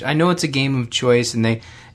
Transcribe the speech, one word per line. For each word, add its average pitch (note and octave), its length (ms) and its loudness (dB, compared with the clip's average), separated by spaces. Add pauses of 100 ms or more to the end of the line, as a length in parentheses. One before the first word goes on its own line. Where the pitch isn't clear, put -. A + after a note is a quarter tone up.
I C3+ 80 0
know E3 160 2
it's F3 140 -2
a E3 40 -2
game C3+ 320 0
of A#2 120 -6
choice, A#2+ 420 2
and A2+ 100 0
they, A2+ 180 0 (340)